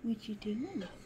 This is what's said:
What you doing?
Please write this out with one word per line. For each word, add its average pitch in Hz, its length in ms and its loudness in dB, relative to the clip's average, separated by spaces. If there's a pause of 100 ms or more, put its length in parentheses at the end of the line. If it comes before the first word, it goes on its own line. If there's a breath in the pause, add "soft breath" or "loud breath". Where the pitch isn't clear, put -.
What 226 140 4 (100)
you 214 80 0
doing? 220 480 0 (220)